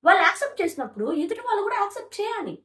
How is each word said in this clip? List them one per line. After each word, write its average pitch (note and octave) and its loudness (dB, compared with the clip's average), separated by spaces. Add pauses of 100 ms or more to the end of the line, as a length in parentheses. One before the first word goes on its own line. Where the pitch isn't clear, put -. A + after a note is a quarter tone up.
వాళ్ళు F4+ 8
యాక్సెప్ట్ G4 0
చేసినప్పుడు B3+ -2
ఎదుటి E4+ -2
వాళ్ళు A4+ 0
కూడా B4 -2
యాక్సెప్ట్ - -4
చేయాలి. G#4 -4